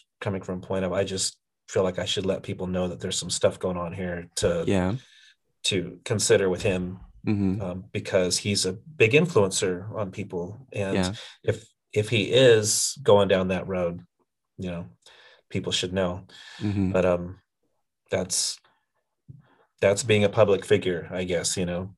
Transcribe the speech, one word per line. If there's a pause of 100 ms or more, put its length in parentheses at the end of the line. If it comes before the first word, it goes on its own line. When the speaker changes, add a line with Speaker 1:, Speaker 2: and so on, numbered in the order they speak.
(220)
Speaker 1:
coming
from
a
point
of,
"I
just (320)
feel
like
I
should
let
people
know
that
there's
some
stuff
going
on
here
to,
Speaker 2:
Yeah. (680)
Speaker 1:
to
consider
with
him," (280)
Speaker 2:
Mm-hmm.
Speaker 1:
um,
because
he's
a
big
influencer
on
people.
And
Speaker 2:
Yeah. (300)
Speaker 1:
if, (280)
if
he
is
going
down
that
road, (560)
you
know, (640)
people
should
know. (360)
Speaker 2:
Mm-hmm.
Speaker 1:
But,
um, (720)
that's, (1200)
that's
being
a
public
figure,
I
guess,
you
know?